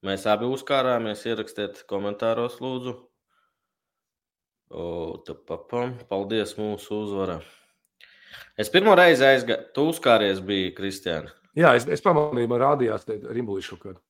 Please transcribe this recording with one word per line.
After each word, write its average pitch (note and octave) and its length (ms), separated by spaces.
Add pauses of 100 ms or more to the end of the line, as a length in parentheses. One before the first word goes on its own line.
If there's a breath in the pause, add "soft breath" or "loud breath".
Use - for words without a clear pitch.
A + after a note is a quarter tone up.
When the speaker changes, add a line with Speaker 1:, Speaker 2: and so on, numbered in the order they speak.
Speaker 1:
mēs G2 240
abi G#2+ 240
uzkārāmies, B2+ 720
ierakstiet G#2+ 640
komentāros, A2+ 720
lūdzu. B2+ 380 (1700)
O, E2+ 160 (360)
ta E2 160
pa - 180
pam, B2 360 (160)
paldies, G2+ 500
mūsu G#2+ 460
uzvara. F#2+ 320 (1200 loud breath)
Es G#2+ 120
pirmo F#3+ 280
reizi E3 240
aizga-, B2+ 380 (100)
tu C#3+ 160
uzkāries G#2+ 560
biji, F#2+ 320
Kristian. F2+ 560 (220)
Speaker 2:
Jā, D3+ 260
es, A#2+ 80
es - 160
pamanīju, D3+ 480
man B2 140
rādījās B2+ 420
te G#2+ 140 (100)
rimbulis A2 400
kaut F2+ 140
kādu. F#2+ 260